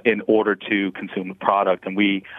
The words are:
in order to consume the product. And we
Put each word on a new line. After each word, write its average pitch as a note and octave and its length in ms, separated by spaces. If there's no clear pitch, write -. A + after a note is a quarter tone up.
in G#2+ 240
order G#2+ 280
to G2 360
consume - 380
the F#2+ 60
product. G2 520
And F#2+ 80
we G2 280